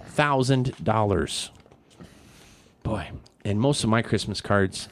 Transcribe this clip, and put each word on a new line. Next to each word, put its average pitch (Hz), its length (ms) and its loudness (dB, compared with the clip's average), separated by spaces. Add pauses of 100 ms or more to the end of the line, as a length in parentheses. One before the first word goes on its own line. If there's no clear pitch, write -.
thousand 135 760 0
dollars. 104 720 0 (1300)
Boy, 101 260 -4 (340)
and 104 160 0
most 143 240 2
of 113 60 2
my 113 120 4
Christmas 104 380 -4
cards, 98 520 0